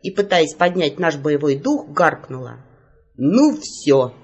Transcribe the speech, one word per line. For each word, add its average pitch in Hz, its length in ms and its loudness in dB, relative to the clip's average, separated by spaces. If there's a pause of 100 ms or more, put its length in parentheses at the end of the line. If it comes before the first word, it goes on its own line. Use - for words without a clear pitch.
и, 190 80 -8
пытаясь 185 440 0
поднять 175 440 0
наш 165 200 0
боевой 143 380 0
дух, 262 340 -4
гаркнула: 131 720 -4 (540)
«Ну 220 420 2
все 135 640 0